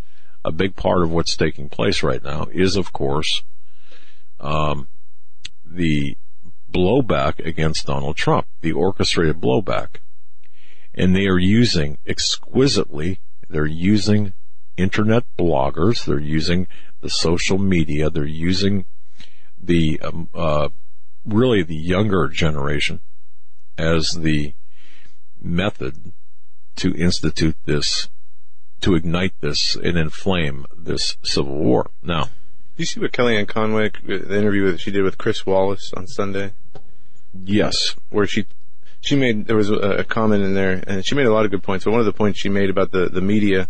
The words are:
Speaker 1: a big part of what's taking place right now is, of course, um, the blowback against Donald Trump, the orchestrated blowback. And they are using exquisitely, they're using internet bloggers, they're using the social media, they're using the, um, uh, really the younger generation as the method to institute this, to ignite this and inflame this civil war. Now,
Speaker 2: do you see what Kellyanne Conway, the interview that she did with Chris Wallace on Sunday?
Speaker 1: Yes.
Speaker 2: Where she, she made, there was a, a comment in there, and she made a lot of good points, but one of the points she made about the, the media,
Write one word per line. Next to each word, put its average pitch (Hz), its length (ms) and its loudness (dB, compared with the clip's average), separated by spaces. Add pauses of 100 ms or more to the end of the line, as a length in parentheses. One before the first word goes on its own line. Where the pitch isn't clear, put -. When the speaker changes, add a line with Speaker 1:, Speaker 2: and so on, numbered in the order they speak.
(440)
Speaker 1:
a - 60 -2
big 92 240 -2
part 95 280 0
of 82 100 2
what's 82 240 0
taking 76 320 0
place 110 340 0
right 65 200 0
now 71 300 -2
is, 92 240 2
of 92 160 0
course, 69 500 0 (960)
um, 73 480 0 (760)
the 78 520 0 (560)
blowback 92 720 0
against 78 400 0
Donald 69 300 0
Trump, 147 300 0 (140)
the 82 120 -2
orchestrated 87 680 2
blowback. 107 580 0 (960)
And 92 200 2
they 98 120 2
are 92 120 4
using 92 580 2 (100)
exquisitely, 95 1120 0 (280)
they're 76 180 0
using 101 640 2 (440)
internet 107 480 2 (140)
bloggers, 78 640 2
they're 73 140 2
using 80 480 0 (340)
the 78 100 -4
social 87 460 0
media, 78 540 2
they're 78 140 0
using 92 600 0 (760)
the, 82 400 2
um, 82 340 -2
uh, 76 340 0 (560)
really 110 380 2
the 80 140 -2
younger 90 520 2
generation 76 720 0 (760)
as 80 340 2
the 78 440 2 (840)
method 85 720 -2 (640)
to - 180 0
institute 80 720 2
this, - 440 0 (720)
to 95 140 2
ignite 85 460 0
this - 360 0
and 85 200 2
inflame 78 720 0 (100)
this - 460 -2
civil 69 340 0
war. 65 340 2 (120)
Now, 82 220 0
Speaker 2:
do - 60 0 (480)
you 165 80 -2
see - 120 -2
what 180 140 0
Kellyanne 113 340 2
Conway, 107 440 2 (140)
the 95 320 -2
interview 101 340 2
that 82 100 0
she - 100 0
did 98 120 2
with 92 160 2
Chris - 280 0
Wallace 95 500 2
on 92 120 -2
Sunday? 98 460 -2 (920)
Speaker 1:
Yes. 95 500 2 (160)
Speaker 2:
Where 101 160 2
she, - 200 0 (540)
she - 160 0
made, 117 300 2
there 110 100 2
was 104 140 4
a, 107 40 2
a 98 300 0
comment 107 380 2
in 98 120 2
there, 95 320 0
and 98 180 -2
she - 100 0
made 139 120 2
a 110 60 4
lot 107 120 4
of 104 60 2
good 98 120 0
points, 95 220 -2
but 104 60 0
one 117 100 2
of 113 60 2
the 101 60 2
points 101 260 2
she - 100 0
made 98 220 2
about 95 220 0
the, 90 160 2
the 90 120 0
media, 98 500 2